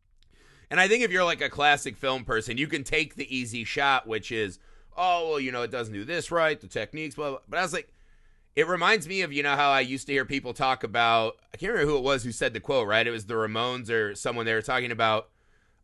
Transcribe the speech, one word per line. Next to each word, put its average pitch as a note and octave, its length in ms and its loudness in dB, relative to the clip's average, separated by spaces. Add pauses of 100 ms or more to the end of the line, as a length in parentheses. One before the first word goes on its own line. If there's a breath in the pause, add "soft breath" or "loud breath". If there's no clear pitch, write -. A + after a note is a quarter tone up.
(720 soft breath)
And E3 80 4
I F#3 80 8
think A#3 160 4
if G#3+ 80 2
you're, F3+ 120 2
like, E3 180 2
a C3+ 80 0
classic C#3+ 480 2
film C3 260 -2
person, A2+ 360 -2
you D3+ 80 -2
can C#3+ 160 -4
take D#3 320 -2
the C3 200 -8
easy A#2+ 280 -6
shot, C3+ 440 0
which A2 240 -6
is, G#2+ 280 -4 (360 soft breath)
"Oh, F3 360 2
well, D3 80 0
you C3 120 -4
know, A#2+ 120 -4
it A2+ 80 -6
doesn't A#2 220 -8
do G2+ 120 -8
this D#3+ 240 -6
right, D#3+ 320 2
the F#2+ 60 -20
techniques, C#3 480 -8
blah, D3 160 -6
blah." C3+ 80 -10 (100)
But D#3 80 -4
I F3+ 60 0
was D#3 100 -4
like, - 180 -8 (640)
it D#3+ 120 2
reminds F3 400 2
me F#3+ 140 -2
of, D#3 120 -4
you C#3+ 80 0
know, C#3+ 140 2
how C#3+ 160 4
I C3+ 80 4
used C3 280 -2
to C#3+ 60 -4
hear C3 120 2
people C3 280 -4
talk C3 300 0
about, A#2 540 2 (160)
I - 40 -16
can't F#3+ 140 -4
remember D3+ 200 2
who C#3+ 60 4
it B2 60 0
was C3+ 200 2
who B2 80 -4
said B2+ 220 -2
the G#2+ 60 -8
quote, B2+ 280 0
right? A2+ 200 4
It - 40 0
was A2 140 -8
the A2+ 80 -6
Ramones A2+ 560 -2
or G#2+ 240 0
someone A#2 320 -4
they A2+ 80 2
were A2 80 2
talking B2+ 300 -2
about. A2 380 2 (540)